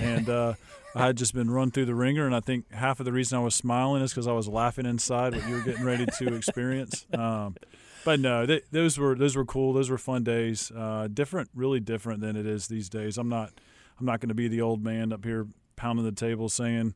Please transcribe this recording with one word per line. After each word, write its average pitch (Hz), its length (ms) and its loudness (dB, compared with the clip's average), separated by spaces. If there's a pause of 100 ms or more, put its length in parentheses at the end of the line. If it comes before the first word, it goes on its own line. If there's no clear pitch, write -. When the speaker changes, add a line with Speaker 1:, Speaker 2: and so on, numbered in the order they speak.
Speaker 1:
and, 117 280 2
uh, 120 240 2 (400)
I 123 120 2
had 127 120 4
just 120 160 0
been 120 160 2
run 127 220 2
through 135 140 2
the 120 100 0
ringer, 139 300 2
and 127 100 2
I 117 60 2
think 123 300 -2
half 131 280 0
of 131 60 -4
the 123 80 -2
reason 127 240 0
I 120 60 2
was 117 120 2
smiling 127 460 2
is 131 120 0
'cause 120 140 -2
I 120 60 2
was 110 160 0
laughing 117 360 0
inside 120 500 0
what 110 120 -4
you 120 80 -2
were 117 60 -2
getting 123 240 -2
ready 123 200 2
to 120 300 -2
experience. 127 720 -2
Speaker 2:
<laughs> - 40 -6
Speaker 1:
Um, 110 420 -2 (500)
but 151 140 4
no, 123 260 4
th-, 147 260 2
those 160 260 4
were, 143 180 4
those 131 200 4
were 135 100 0
cool. 131 280 0
Those 135 160 2
were 127 80 0
fun 127 260 -2
days. 113 520 0
Uh, 110 380 -4
different, 143 400 -2
really 131 260 0
different 110 420 -4
than 107 140 -2
it 107 120 -4
is 107 200 -4
these 110 220 -6
days. 107 280 -6
I'm 120 120 -2
not, 113 220 -2 (480)
I'm 127 60 -4
not 113 140 0
gonna 117 140 -2
be 117 140 0
the 117 140 0
old 113 220 0
man 113 300 -2
up 101 120 -8
here 113 220 -2 (280)
pounding 117 300 0
the 110 60 0
table 113 380 -2
saying, 117 460 0